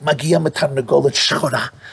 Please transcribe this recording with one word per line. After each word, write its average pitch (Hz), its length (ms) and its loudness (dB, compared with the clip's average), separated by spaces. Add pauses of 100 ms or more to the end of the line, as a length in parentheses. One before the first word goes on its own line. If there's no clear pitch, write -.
מגיעה 151 380 2
מתרנגולת 139 720 0
שחורה, - 520 0 (260)